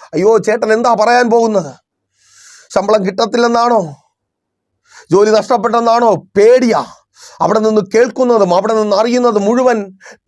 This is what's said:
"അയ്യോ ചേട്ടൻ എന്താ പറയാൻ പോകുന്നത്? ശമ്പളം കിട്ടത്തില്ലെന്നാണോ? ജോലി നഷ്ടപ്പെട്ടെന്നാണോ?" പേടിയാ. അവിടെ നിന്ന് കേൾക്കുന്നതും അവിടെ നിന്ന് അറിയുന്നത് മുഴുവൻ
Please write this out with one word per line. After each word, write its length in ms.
"അയ്യോ 240
ചേട്ടൻ 360
എന്താ 280
പറയാൻ 280
പോകുന്നത്? 440
ശമ്പളം 320
കിട്ടത്തില്ലെന്നാണോ? 920
ജോലി 180
നഷ്ടപ്പെട്ടെന്നാണോ?" 880
പേടിയാ. 680
അവിടെ 180
നിന്ന് 220
കേൾക്കുന്നതും 600
അവിടെ 180
നിന്ന് 220
അറിയുന്നത് 440
മുഴുവൻ 520